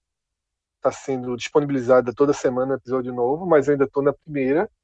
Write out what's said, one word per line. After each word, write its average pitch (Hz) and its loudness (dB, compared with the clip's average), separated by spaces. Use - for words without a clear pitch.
tá 131 0
sendo 127 -6
disponibilizada 127 2
toda 143 2
semana, 131 -2
episódio 127 -6
novo, 135 -2
mas 151 4
eu 147 2
ainda 139 2
tô 143 -4
na 143 2
primeira. 147 -2